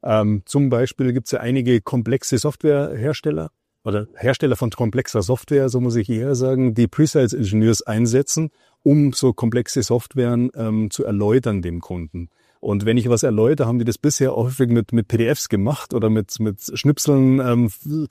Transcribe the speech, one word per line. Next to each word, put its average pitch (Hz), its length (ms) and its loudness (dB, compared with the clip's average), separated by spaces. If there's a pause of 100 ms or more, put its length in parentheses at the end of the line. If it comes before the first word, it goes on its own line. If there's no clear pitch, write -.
Ähm, 107 420 0
zum 143 240 0
Beispiel 127 440 0
gibt's 123 200 -4
ja 127 80 -4
einige 123 400 2
komplexe 117 580 -2
Softwarehersteller 147 1120 -2 (320)
oder 104 320 -4
Hersteller 127 420 0
von 117 140 -2
komplexer 117 520 -2
Software, 131 460 0
so 123 120 0
muss 120 160 0
ich 110 120 -2
eher 123 260 -2
sagen, 127 400 0
die 113 120 4
Pre-Sales 143 460 2
Engineers 110 500 2
einsetzen, 120 680 0 (320)
um 143 300 4
so 127 200 0
komplexe 120 500 -2
Softwaren, 120 720 -2
ähm, 110 360 -2
zu - 140 -4
erläutern 104 560 0
dem 87 200 -6
Kunden. 87 480 -10 (320)
Und 101 240 -2
wenn 113 120 2
ich 120 120 0
was 117 140 2
erläutere, 127 440 2
haben 120 120 0
die 117 60 0
das 113 140 -2
bisher 139 360 0
häufig 123 360 0
mit, 117 220 2
mit 113 160 0
P 117 100 0
D 120 160 2
Fs - 140 -8
gemacht 107 440 -2
oder 110 160 0
mit, 110 320 -2
mit 107 200 -4 (140)
Schnipseln, 135 680 2
ähm, 120 300 2 (400)